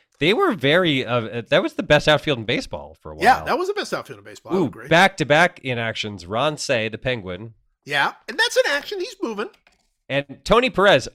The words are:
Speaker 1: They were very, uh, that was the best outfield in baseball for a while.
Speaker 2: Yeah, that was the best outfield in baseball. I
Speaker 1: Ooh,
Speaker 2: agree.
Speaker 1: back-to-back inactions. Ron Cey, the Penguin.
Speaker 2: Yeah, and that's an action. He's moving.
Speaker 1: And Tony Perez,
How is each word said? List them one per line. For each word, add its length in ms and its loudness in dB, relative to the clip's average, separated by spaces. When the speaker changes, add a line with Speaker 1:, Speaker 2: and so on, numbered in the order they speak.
Speaker 1:
They 160 2
were 180 2
very, 540 2
uh, 420 -4
that 140 4
was 120 -6
the 80 -4
best 260 4
outfield 300 2
in 60 -8
baseball 560 -6
for 120 -16
a 20 -14
while. 100 -6
Speaker 2:
Yeah, 200 4
that 140 -2
was 100 -4
the 60 -4
best 180 -6
outfield 260 -10
in 60 -20
baseball. 300 -12
I 20 0
Speaker 1:
Ooh, 100 2
Speaker 2:
agree. 220 -10
Speaker 1:
back-to-back 720 4
inactions. 640 -6
Ron 300 -2
Cey, 320 -2
the 100 -10
Penguin. 560 -8
Speaker 2:
Yeah, 300 0
and 100 -8
that's 180 0
an 140 4
action. 300 -4
He's 220 -10
moving. 280 -6
Speaker 1:
And 380 -6
Tony 240 4
Perez, 460 4